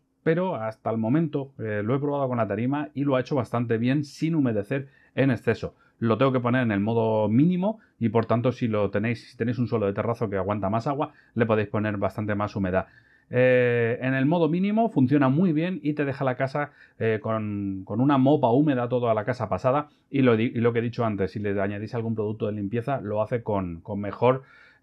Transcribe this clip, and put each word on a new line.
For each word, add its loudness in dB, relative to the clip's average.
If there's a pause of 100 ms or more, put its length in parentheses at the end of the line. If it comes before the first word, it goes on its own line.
(220)
pero 0
hasta -6
el -2
momento, 0
eh, -4
lo 0
he -2
probado -2
con -2
la 0
tarima -2
y -4
lo 2
ha 2
hecho -4
bastante 0
bien 0
sin -4
humedecer 0 (300)
en 2
exceso. -2 (240)
Lo 2
tengo 4
que 0
poner 2
en 0
el 0
modo 0
mínimo 2 (180)
y 0
por 2
tanto 2
si -2
lo 0
tenéis, -4
si -20
tenéis -2
un 0
suelo 0
de 0
terrazo -2
que -4
aguanta -2
más -2
agua, -4 (200)
le 2
podéis 2
poner -2
bastante -2
más -2
humedad. 0 (440)
Eh, 2
en 0
el 2
modo 2
mínimo 0
funciona 4
muy 2
bien -2
y -2
te -2
deja -4
la 0
casa, -4 (260)
eh, 0
con, -4
con -2
una 4
mopa 4
húmeda 2
toda 0
la 0
casa -4
pasada 0 (220)
y 0
lo 6
di-, 0
y -2
lo 2
que 0
he -2
dicho -2
antes, -2
si -8
le -2
añadís -4
algún -4
producto -4
de -2
limpieza -4
lo -2
hace -4
con, -4
con -8
mejor, 0 (400)